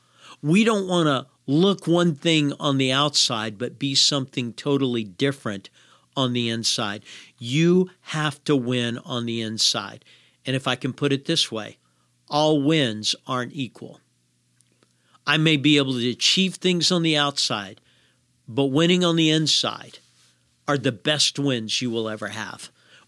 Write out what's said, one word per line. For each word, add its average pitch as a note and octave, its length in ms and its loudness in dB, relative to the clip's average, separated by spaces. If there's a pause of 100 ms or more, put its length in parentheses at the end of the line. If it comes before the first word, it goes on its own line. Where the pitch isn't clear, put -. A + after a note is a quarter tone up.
(440)
We F3 200 4
don't G#3 240 2
want F3 200 2
to C3 180 0 (220)
look F3+ 400 2
one F3 260 4
thing D3 460 2
on C#3+ 180 0
the C3 140 2
outside, B2 640 0
but A#2+ 220 -8
be C#3 160 -4
something C3 580 0
totally C3+ 500 0
different G#2+ 680 -4 (440)
on C3 180 0
the A#2+ 160 -2
inside. A2 540 -4 (360)
You E3+ 500 2 (120)
have D3+ 420 -6
to D3+ 120 2
win A#2+ 440 -2
on A#2+ 260 -6
the A#2 160 -4
inside. A2 640 -4 (400)
And C3 100 -2
if C3 120 -4
I B2 80 0
can B2 180 -4
put C#3+ 180 -2
it C#3 140 -2
this - 260 -2
way, A2 260 -10 (500)
all D3+ 340 2
wins C3+ 540 0 (100)
aren't B2 280 -6
equal. - 460 -12 (1300)
I D3 120 2
may D#3 200 4
be C#3+ 200 4
able C3+ 160 0
to B2 160 -2
achieve F#3 460 0
things F3+ 360 0
on F3 100 2
the D#3+ 160 2
outside, A#2+ 640 -4 (640)
but C3+ 180 -2
winning E3+ 380 4
on E3+ 120 2
the D#3+ 160 4
inside - 680 -2 (680)
are C#3+ 100 2
the C3 140 -2
best D3 480 -2
wins B2 420 -2
you B2 80 -4
will A2+ 200 -4
ever G2 200 -8
have. G2+ 400 -12 (380)